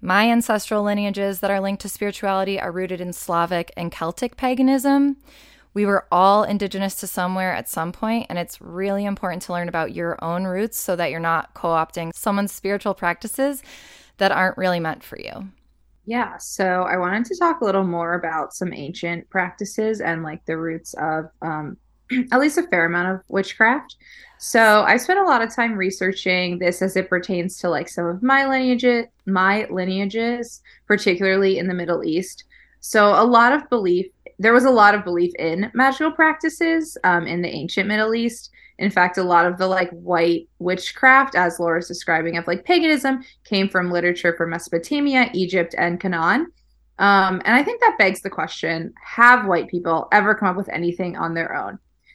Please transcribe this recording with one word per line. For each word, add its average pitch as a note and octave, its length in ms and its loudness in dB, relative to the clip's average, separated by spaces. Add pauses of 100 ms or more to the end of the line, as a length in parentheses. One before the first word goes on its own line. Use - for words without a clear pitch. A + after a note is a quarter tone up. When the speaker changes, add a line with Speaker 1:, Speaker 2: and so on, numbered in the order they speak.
Speaker 1:
My G3 280 4
ancestral A3 520 0
lineages G3+ 580 -2
that G3 100 -2
are G3 100 0
linked G3 220 -4
to G#3 60 -10
spirituality G3 720 -4
are F3 120 -6
rooted F3+ 280 -6
in F3+ 140 -8
Slavic E3+ 640 -2
and E3+ 120 -6
Celtic E3+ 460 -6
paganism. C4+ 800 2 (580)
We G#3 100 0
were G3+ 260 0
all G3 320 6
indigenous G3 540 -4
to - 100 -10
somewhere F#3 460 -4
at - 160 -8
some E3+ 240 -6
point, A3+ 380 -4
and F3 80 -6
it's - 240 -10
really G3 420 -4
important F#3+ 380 -6
to - 100 -10
learn F3 160 -4
about E3 260 -4
your E3+ 300 -6
own F3 200 -4
roots F#3+ 340 -4
so F#3 180 -2
that E3+ 140 -2
you're E3 100 -6
not E3 320 -2
co-opting E3 640 -4
someone's G3+ 380 -2
spiritual G3 420 -4
practices A#3 680 -4 (540)
that G3 160 2
aren't F#3 240 0
really F3+ 240 -2
meant D#3+ 240 -8
for - 160 -18
you. - 300 -14 (560)
Speaker 2:
Yeah, G#3+ 320 -4
so - 260 -6 (200)
I F3+ 120 -2
wanted F#3 300 -2
to F#4 120 -8
talk E4+ 220 0
a A#3+ 60 -2
little G3 180 2
more E3+ 300 -2
about D#3+ 400 -6
some F3+ 180 -6
ancient E3+ 560 -8
practices G3+ 720 -4
and, E3 220 -4
like, D#3 240 -12
the D#3+ 100 -4
roots E3 380 -8
of, D#3 320 -4 (160)
um, D#3 340 -8 (340)
<clears throat> B3+ 220 -2
at B3 80 4
least D4 160 2
a E4+ 120 2
fair E3+ 180 2
amount F3 280 -2
of F#3+ 140 -8
witchcraft. A3 680 0 (420)
So G#3+ 480 4
I G#3 100 6
spent F4 220 0
a G4 60 2
lot C4+ 180 4
of A3+ 120 -4
time A#3 200 0
researching F#3 840 -2
this F3+ 220 -2
as F#3+ 160 -2
it F#3 140 0
pertains F3+ 480 -2
to, F3+ 100 -2
like, D#3+ 220 -2
some F3 160 -4
of F3 160 -4
my C4+ 240 2
lineage-, B3+ 640 0 (180)
my F#3+ 420 2
lineages, G3+ 920 -4 (240)
particularly F#3+ 720 2
in F3+ 80 -4
the F#3 80 -2
Middle F3 280 -2
East. - 420 -4 (360)
So G#3 400 6
a A3+ 60 6
lot A#3+ 260 6
of D4 160 -2
belief, F#3+ 380 0 (320)
there A3 140 4
was A#3+ 140 6
a C4 40 8
lot G#3 240 8
of G3+ 80 -2
belief F3 360 0
in E3+ 360 -2
magical C4+ 380 2
practices, D#4+ 920 0
um, F3 220 2
in F3 160 -4
the F3 60 -2
ancient F#3+ 400 -4
Middle G#3+ 260 0
East. A#3 360 -4 (280)
In G3+ 120 0
fact, G3 260 2
a F#3+ 60 0
lot F3 240 4
of F3+ 100 -2
the, F#3+ 100 0
like, F#3 240 0
white E3+ 560 0 (120)
witchcraft, C4 760 2
as F3 240 2
Laura's E3+ 300 0
describing, E3 480 -2
of, E3+ 100 -6
like, F3+ 200 -4
paganism D4+ 580 2 (200)
came G3 260 0
from F3+ 200 0
literature F3 460 0
from E3+ 140 -2
Mesopotamia, B3+ 800 0
Egypt, F3+ 460 0
and F3 200 -2
Canaan. F#3 500 0 (500)
Um, F#3+ 480 4
and A3+ 100 6
I C#4+ 80 4
think A#4 160 -4
that A#4 180 4
begs G3 220 2
the - 100 -10
question, E3 640 -6 (100)
have A#3+ 440 6
white F3 220 2
people E3+ 440 0
ever G#3 220 4
come G3+ 140 0
up F3+ 80 0
with G3 120 -6
anything F3 480 -4
on E3 160 -4
their E3 240 -4
own? G#2+ 220 -8 (360)